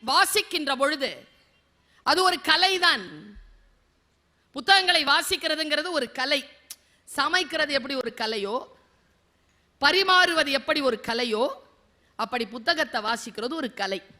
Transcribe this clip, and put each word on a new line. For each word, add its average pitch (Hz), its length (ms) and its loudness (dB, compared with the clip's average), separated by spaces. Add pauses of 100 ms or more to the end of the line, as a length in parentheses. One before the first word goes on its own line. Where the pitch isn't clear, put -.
வாசிக்கின்ற 330 680 0
பொழுது 277 340 0 (1000)
அது 330 140 4
ஒரு 359 140 4 (120)
கலைதான். 349 540 4 (1500)
புத்தகங்களை 349 480 4
வாசிக்கிறதுங்கிறது 311 880 -2
ஒரு 269 200 -2
கலை. 269 280 -2 (640)
சமைக்கிறது 311 720 -2
எப்படி 269 220 -2
ஒரு 247 220 -4
கலையோ, 220 400 -4 (1200)
பரிமாறுவது 349 760 4
எப்படி 302 220 0
ஒரு 240 260 0
கலையோ, 226 380 0 (680)
அப்படி 226 320 -4
புத்தகத்தை 233 540 -2
வாசிக்கிறது 226 520 -6
ஒரு 302 200 -4
கலை. 196 280 -4 (180)